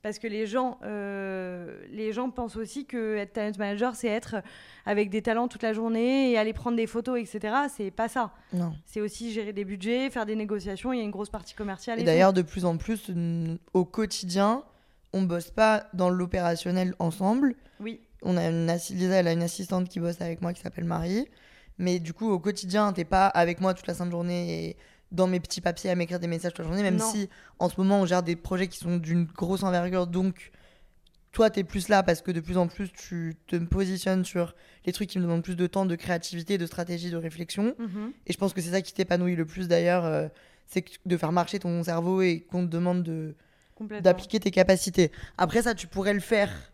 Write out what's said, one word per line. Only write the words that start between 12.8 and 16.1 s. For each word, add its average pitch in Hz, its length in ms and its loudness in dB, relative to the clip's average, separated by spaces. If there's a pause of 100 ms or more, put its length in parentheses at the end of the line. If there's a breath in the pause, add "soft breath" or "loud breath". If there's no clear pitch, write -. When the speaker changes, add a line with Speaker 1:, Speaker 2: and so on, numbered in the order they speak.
Speaker 2:
n-, 170 500 -2 (140)
au 185 140 4
quotidien, 208 760 0 (500 soft breath)
on 190 100 2
bosse 170 280 -2
pas 220 440 4
dans 180 160 4